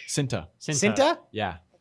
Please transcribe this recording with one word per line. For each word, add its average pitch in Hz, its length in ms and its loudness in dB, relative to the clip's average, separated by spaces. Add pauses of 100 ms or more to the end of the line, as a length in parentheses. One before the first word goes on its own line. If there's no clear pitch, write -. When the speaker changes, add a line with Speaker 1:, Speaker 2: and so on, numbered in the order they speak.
Speaker 1:
Cinta. 120 400 -2 (120)
Speaker 2:
Cinta. 190 360 0
Speaker 3:
Cinta? 302 220 4 (140)
Speaker 1:
Yeah. 101 240 -4 (240)